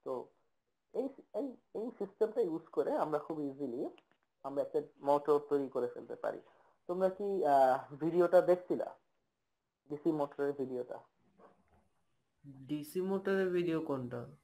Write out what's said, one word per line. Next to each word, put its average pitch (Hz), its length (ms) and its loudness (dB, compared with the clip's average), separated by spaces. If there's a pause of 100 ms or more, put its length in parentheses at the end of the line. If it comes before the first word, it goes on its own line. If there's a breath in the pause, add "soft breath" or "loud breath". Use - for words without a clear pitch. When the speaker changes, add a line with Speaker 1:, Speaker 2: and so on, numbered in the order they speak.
Speaker 1:
তো 127 240 -6 (640)
এই, 262 160 -4 (260)
এই, 240 220 -6 (180)
এই 226 240 -6
সিস্টেমটা 196 420 -2
ইউজ 160 280 -2
করে 147 280 0
আমরা 151 220 0
খুব 151 220 -6
easily 139 500 -6 (520)
আমরা 139 200 -4
একটা - 180 -2 (180)
motor 143 420 4 (100)
তৈরি 139 180 0
করে 120 200 -2
ফেলতে - 260 -12
পারি। - 260 -4 (460 soft breath)
তোমরা 185 220 0
কি, 190 360 -2
আহ, 139 500 4
ভিডিওটা 170 460 4
দেখছিলা? 170 580 0 (920)
ডিসি 147 240 0
মোটরের 143 400 0
ভিডিওটা? 127 460 -6 (1500)
Speaker 2:
ডিসি 143 540 -6
মোটরের 190 480 0
video 175 320 2
কোনটা? 127 460 -4 (180)